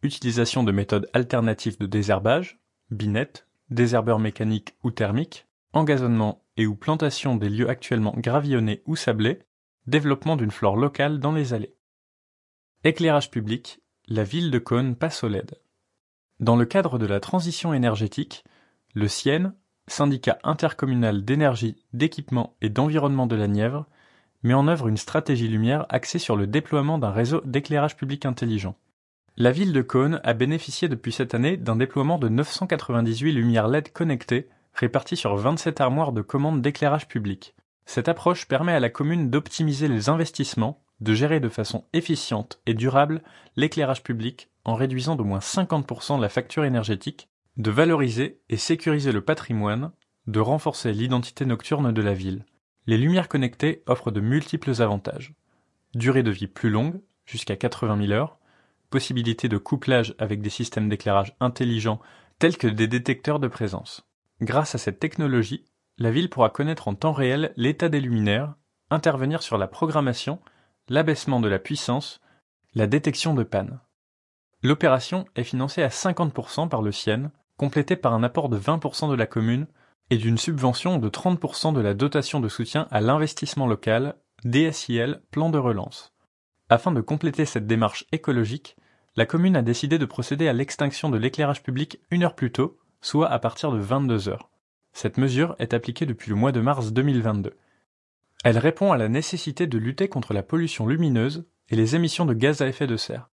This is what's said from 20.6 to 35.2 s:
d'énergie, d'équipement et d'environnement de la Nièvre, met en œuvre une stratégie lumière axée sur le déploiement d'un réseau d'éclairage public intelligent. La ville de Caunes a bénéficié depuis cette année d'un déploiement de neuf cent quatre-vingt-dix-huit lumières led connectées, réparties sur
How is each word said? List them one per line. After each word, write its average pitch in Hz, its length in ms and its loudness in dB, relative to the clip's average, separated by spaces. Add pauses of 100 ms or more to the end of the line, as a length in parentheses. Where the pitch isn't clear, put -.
d'énergie, 123 580 0 (100)
d'équipement 127 680 -2
et 107 80 0
d'environnement 139 580 2
de 117 80 0
la 104 120 2
Nièvre, 117 400 0 (560)
met 120 100 4
en 139 140 6
œuvre 151 200 2
une 107 100 2
stratégie 127 500 0
lumière 113 420 2
axée - 300 -2
sur 117 160 0
le 101 120 2
déploiement 147 500 0
d'un 117 140 0
réseau 120 340 0
d'éclairage 143 500 0
public 139 300 -6
intelligent. 110 500 -2 (600)
La 120 140 6
ville 175 220 2
de 135 80 4
Caunes 139 420 2
a 117 100 2
bénéficié 143 540 -2
depuis 120 240 -4
cette - 220 -2
année 143 240 2
d'un 117 180 -2
déploiement 135 420 0
de 127 120 0
neuf 127 200 2
cent - 180 -4
quatre-vingt-dix-huit 120 680 0
lumières 113 340 4
led 147 240 0
connectées, 127 560 -2 (260)
réparties 139 440 -2
sur 101 180 0